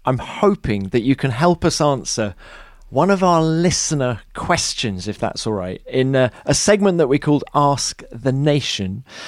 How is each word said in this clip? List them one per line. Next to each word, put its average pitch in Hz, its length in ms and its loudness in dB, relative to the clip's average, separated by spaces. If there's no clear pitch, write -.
I'm 127 140 0
hoping 113 720 -2
that 120 120 0
you 127 140 2
can - 160 -2
help 165 320 2
us 165 160 0
answer 127 560 -2
one 151 200 2
of 190 140 2
our 175 180 4
listener 160 760 0
questions, 104 760 -4
if 104 100 -6
that's - 300 -4
all 110 60 -2
right, 92 340 -6
in, 131 280 0
uh, 127 140 4
a 143 80 2
segment 196 440 2
that 151 100 4
we 139 100 2
called 147 260 0
Ask 143 580 0
the 127 220 -2
Nation. 131 720 -2